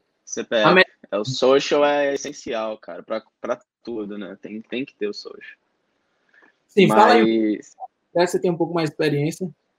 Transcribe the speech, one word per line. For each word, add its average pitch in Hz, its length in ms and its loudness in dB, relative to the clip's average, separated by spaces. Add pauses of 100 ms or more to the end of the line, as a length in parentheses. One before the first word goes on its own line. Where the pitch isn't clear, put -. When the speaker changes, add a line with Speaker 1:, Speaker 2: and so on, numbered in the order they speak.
(260)
Speaker 1:
C - 180 -10
P 120 120 -4
F. 107 140 4
Speaker 2:
a 180 40 6
me- 185 120 4 (260)
Speaker 1:
É, 98 60 -2
o 104 80 -4
social 135 600 2
é 143 300 0
essencial, 113 600 -8
cara, 87 260 -16
pra, 110 180 -8 (200)
pra 120 180 -6 (240)
tudo, 104 340 -10
né? 98 240 -12
Tem, 107 200 -14
tem 123 240 -10
que - 100 -20
ter 104 140 -6
o 104 40 -8
social. - 440 -20 (1080)
Speaker 2:
Sim, 190 200 4
fala 220 260 6
aí. 113 440 2
Speaker 1:
Mas - 180 -18 (400)
Speaker 2:
Já 170 100 2
que - 60 2
você 185 80 -2
tem 185 120 -2
um 160 60 -4
pouco 170 160 -4
mais 165 160 -2
de - 40 -12
experiência. 151 560 -2 (300)